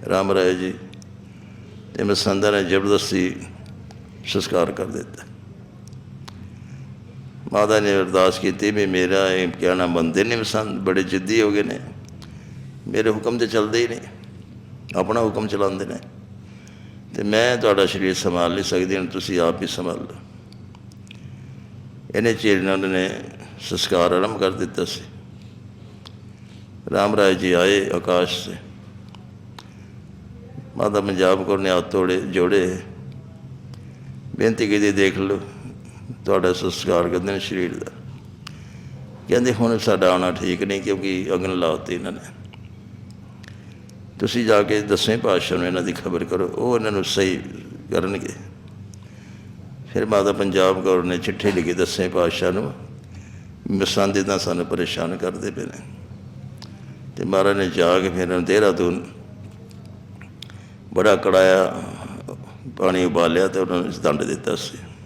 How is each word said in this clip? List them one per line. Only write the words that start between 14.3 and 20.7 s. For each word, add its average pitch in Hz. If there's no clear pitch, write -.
ਆਪਣਾ 95
ਹੁਕਮ 107
ਚਲਾਉਂਦੇ 98
ਨੇ, -
ਤੇ -
ਮੈਂ 110
ਤੁਹਾਡਾ 101
ਸਰੀਰ 92
ਸੰਭਾਲ 87
ਨਹੀਂ 98
ਸਕਦੀ, 92
ਹੁਣ 92
ਤੁਸੀਂ 90
ਆਪ 82
ਹੀ 95
ਸੰਭਾਲ 90
ਲਓ। -